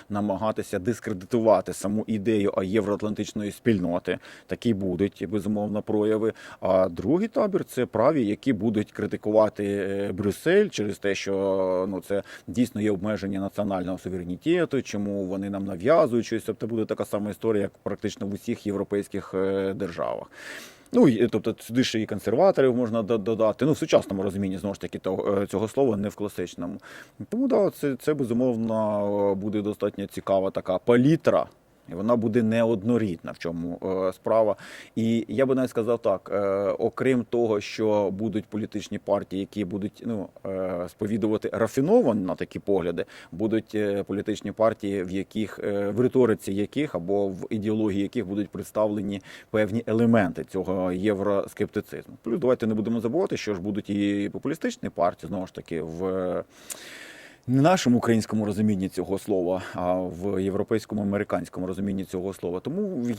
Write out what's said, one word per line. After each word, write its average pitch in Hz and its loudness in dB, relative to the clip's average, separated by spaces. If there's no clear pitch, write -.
намагатися 104 -2
дискредитувати 104 2
саму 104 -2
ідею, 104 2
а, 101 2
євроатлантичної 101 -2
спільноти. 90 0
Такі 110 0
будуть, 95 -2
безумовно, 104 -2
прояви. 107 2
А 95 4
другий 123 0
табір — 202 0
це 127 -2
праві, 123 2
які 104 0
будуть 104 0
критикувати, 107 2
е, 101 -2
Брюссель 147 2
через 101 -4
те, 98 -2
що, 95 0
ну, 92 -6
це 101 -4
дійсно 107 -2
є 107 2
обмеження 98 -2
національного 95 -4
суверенітету, 92 -2
чому 101 -4
вони 98 -4
нам 98 -4
нав'язують 117 2
щось. 110 -4
Тобто 113 -6
буде 110 -2
така 104 -4
сама 104 -4
історія, 107 0
як 98 -4
практично 101 -6
в 98 -6
усіх 101 -6
європейських, 98 -4
е, 95 0
державах. 82 -4
Ну, 240 8
і, 117 6
тобто 110 -2
сюди 120 0
ще 113 0
і 104 -2
консерваторів 131 4
можна 117 0
до-, 113 2
додати, 107 2
ну, 156 6
в 143 2
сучасному 101 2
розумінні, 95 -2
знову 98 -4
ж - -14
таки, 92 -8
того, 98 0
е, 98 0
цього 104 0
слова, 120 2
не 101 -2
в - -8
класичному. 90 -8
Тому, 254 0
да, 208 4
це, 143 -2
це, 151 0
безумовно, 110 0
буде 104 -2
достатньо 101 -2
цікава 95 0
така 92 -2
палітра, 120 6
і - -14
вона 104 2
буде 117 2
неоднорідна, 110 2
в - -12
чому, 85 -6
е, 92 0
справа. 110 2
І 113 2
я 117 2
би 131 2
навіть 127 0
сказав 117 -2
так: 95 -2
е, 98 0
окрім 120 0
того, 110 0
що 104 0
будуть 101 -2
політичні 104 -8
партії, 98 -2
які 98 -4
будуть, 98 -6
ну, 107 -6
е, 92 -4
сповідувати 107 -2
рафіновані 135 2
на 92 -2
такі - -6
погляди, 87 0
будуть, 107 -2
е, 101 -2
політичні 101 -4
партії, 101 2
в 90 -8
яких, 98 -4
е, 101 -2
в 104 0
риториці 117 4
яких 104 -2
або 98 0
в 92 -8
ідеології 107 0
яких 98 -4
будуть 101 -4
представлені 101 -2
певні 107 0
елементи 110 4
цього 92 -2
євроскептицизму. 98 -2
Плюс 226 -2
давайте 120 2
не 110 2
будемо 110 0
забувати, 135 -2
що - -4
ж 90 -4
будуть 101 -4
і 101 0
популістичні 160 -6
партії, - -2
знову 92 -6
ж - -20
таки, - -6
в 90 -4
не 131 4
нашому 147 6
українському 110 2
розумінні 104 0
цього 92 -4
слова, 92 0
а 90 0
в 92 -2
європейському, 104 -2
американському 98 -2
розумінні 98 -4
цього 95 -4
слова. 90 -4
Тому 160 -4